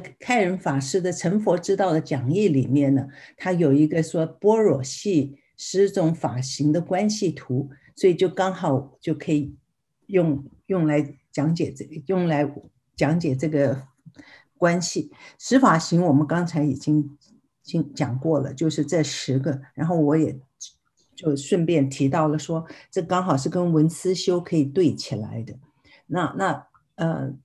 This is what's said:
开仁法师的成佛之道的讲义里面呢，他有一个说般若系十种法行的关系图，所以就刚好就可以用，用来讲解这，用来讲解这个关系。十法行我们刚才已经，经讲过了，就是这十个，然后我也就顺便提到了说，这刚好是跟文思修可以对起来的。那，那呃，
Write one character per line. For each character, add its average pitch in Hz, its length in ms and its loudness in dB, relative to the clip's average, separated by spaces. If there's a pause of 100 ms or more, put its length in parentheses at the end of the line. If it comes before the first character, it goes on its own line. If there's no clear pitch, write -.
(200)
开 247 240 0
仁 185 120 0
法 156 240 -2
师 139 220 -2
的 180 100 -2
成 175 280 0
佛 208 180 2
之 190 180 -2
道 190 160 2
的 156 80 2
讲 135 320 -2
义 202 160 4
里 135 200 2
面 139 260 4
呢， 135 140 2 (280)
他 - 160 -4
有 170 220 4
一 151 140 6
个 165 160 0
说 160 200 -2
般 208 380 2
若 139 220 2
系 147 560 -2 (180)
十 196 320 0
种 170 240 0
法 127 260 -6
行 143 320 0
的 165 80 2
关 190 300 0
系 208 220 -2
图， 131 400 -6 (240)
所 - 120 4
以 180 60 6
就 175 160 0
刚 185 240 -2
好 165 480 -2
就 156 140 -2
可 151 160 -6
以 147 240 -2 (500)
用， 165 400 0 (220)
用 180 180 0
来 147 320 0 (140)
讲 156 240 0
解 151 180 -4
这， - 160 -14 (160)
用 185 220 0
来 147 200 0 (480)
讲 156 240 2
解 156 160 0
这 156 140 -2
个 139 380 0 (680)
关 175 240 2
系。 170 320 -6 (280)
十 262 200 4
法 185 200 6
行 170 240 2
我 165 100 4
们 147 140 4
刚 170 180 0
才 170 180 -2
已 139 120 0
经， 151 420 -2 (460)
经 160 320 -4
讲 127 240 -2
过 156 200 0
了， 131 140 -6
就 160 160 -2
是 151 160 -2
这 160 160 0
十 - 380 -2
个， 135 200 -2 (140)
然 151 140 -4
后 170 120 0
我 147 160 4
也 139 240 0 (760)
就 160 200 -2
顺 165 300 0
便 156 240 2
提 135 180 0
到 156 200 2
了 151 100 0
说， 160 300 -6 (240)
这 190 100 -4
刚 180 220 0
好 185 120 0
是 135 140 -2
跟 175 240 0
文 156 160 6
思 180 240 -2
修 175 260 0
可 175 160 -6
以 156 80 4
对 135 300 2
起 - 220 -10
来 107 260 -8
的。 - 160 -14 (480)
那， 160 320 -4
那 180 300 -2 (300)
呃， 156 340 -2 (140)